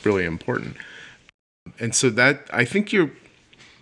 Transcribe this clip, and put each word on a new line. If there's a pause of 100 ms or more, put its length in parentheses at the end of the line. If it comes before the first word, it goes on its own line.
really
important. (1040)
And
so
that,
I
think
you're, (720)